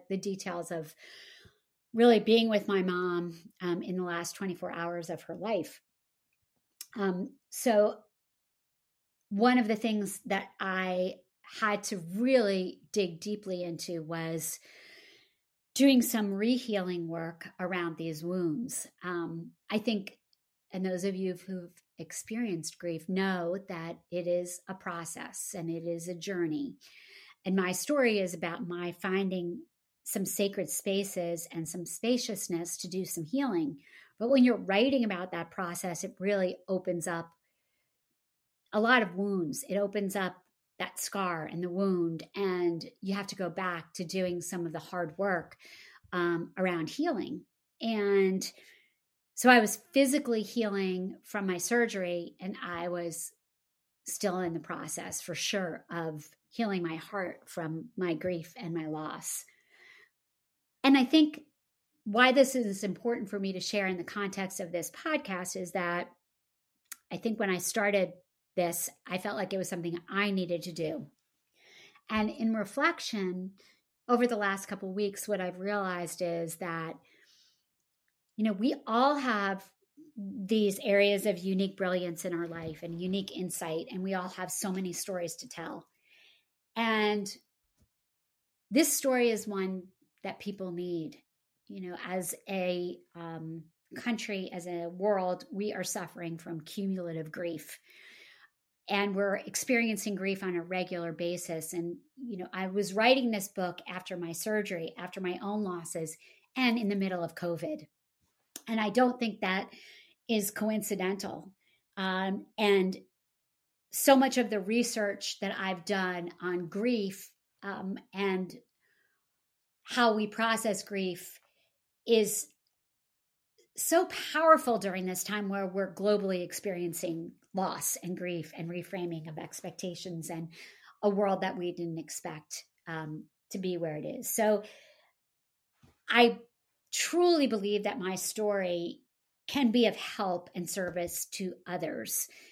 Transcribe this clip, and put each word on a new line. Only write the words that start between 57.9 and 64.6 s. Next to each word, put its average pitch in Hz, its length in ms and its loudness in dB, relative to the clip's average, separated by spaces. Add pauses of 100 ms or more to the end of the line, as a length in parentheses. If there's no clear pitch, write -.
my 175 200 0
grief 170 420 -4
and 165 160 -6
my 160 140 -2
loss. 156 580 -6 (1400)
And 277 140 10
I 254 80 8
think 302 360 6 (600)
why 240 280 6
this 262 240 8
is 208 280 0
important 233 460 -2
for 208 100 -4
me 190 140 -2
to 185 60 -4
share 196 260 0
in 185 120 0
the 170 60 -6
context 196 560 -4
of 175 120 -6